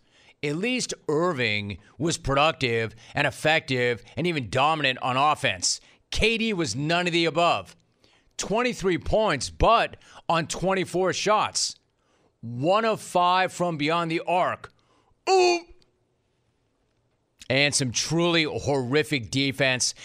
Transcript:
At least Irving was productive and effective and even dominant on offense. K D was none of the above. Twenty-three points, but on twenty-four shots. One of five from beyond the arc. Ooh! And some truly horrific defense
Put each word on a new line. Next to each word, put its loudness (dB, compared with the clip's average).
At -4
least -4
Irving -2
was -2
productive 0
and 0
effective 0
and -2
even -4
dominant 0
on -2
offense. 0
K 0
D -2
was -4
none 0
of -2
the 2
above. 0
Twenty-three -2
points, 0
but 2
on 0
twenty-four 0
shots. 0
One 0
of 0
five 2
from -2
beyond 0
the -2
arc. 0
Ooh! 4
And 2
some -2
truly 0
horrific -2
defense 0